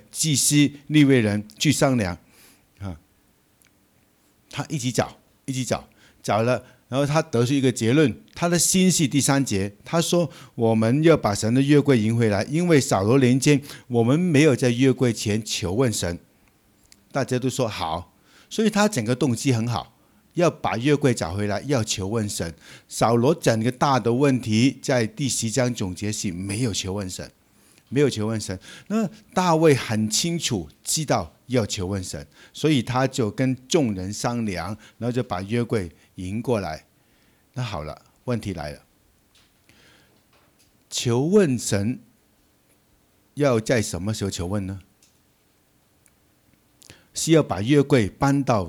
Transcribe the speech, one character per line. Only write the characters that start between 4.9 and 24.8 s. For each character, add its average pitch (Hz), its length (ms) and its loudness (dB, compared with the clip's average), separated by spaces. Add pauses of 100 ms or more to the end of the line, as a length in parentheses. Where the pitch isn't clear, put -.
找， - 240 -2 (300)
一 135 60 -6
直 127 120 -4
找， - 240 -4 (340)
找 107 200 0
了， 123 220 -2 (240)
然 131 120 -4
后 143 60 0
他 151 140 0
得 120 240 0
出 123 80 0
一 139 80 2
个 127 100 4
结 113 220 0
论， 143 240 2 (180)
他 175 140 -2
的 175 100 2
心 185 320 4
是 156 160 2
第 135 140 0
三 139 240 2
节， 101 280 -2 (120)
他 170 160 0
说 175 280 0 (260)
：“我 113 200 2
们 113 300 2
要 160 120 8
把 107 180 0
神 107 180 -2
的 131 100 4
约 143 180 6
柜 139 200 4
迎 110 160 0
回 117 120 4
来， 101 160 2
因 165 220 -2
为 160 140 6
扫 98 220 0
罗 117 160 4
年 131 200 4
间 143 220 4 (260)
我 117 160 2
们 127 160 4
没 170 240 4
有 147 140 6
在 123 140 0
约 127 220 2
柜 120 200 0
前 107 320 -2
求 - 280 -6
问 120 200 0
神。” 87 260 -4 (920)
大 135 120 -2
家 123 140 -2
都 127 100 -2
说 120 200 -2
好， 90 480 -8 (320)
所 - 160 -2
以 208 60 2
他 208 180 2
整 127 160 -4
个 123 100 -2
动 127 220 0
机 131 160 0
很 117 160 0
好， 107 280 -6 (380)
要 165 160 2
把 101 260 -6
约 139 200 2
柜 135 180 0
找 85 180 -4
回 104 140 -4
来， 101 220 -4
要 127 160 0
求 95 240 -6
问 107 200 -4
神。 85 240 -8 (360)
扫 117 260 2
罗 120 180 4
整 113 300 0
个 120 80 0
大 139 300 0
的 117 120 0
问 131 280 2
题 110 420 2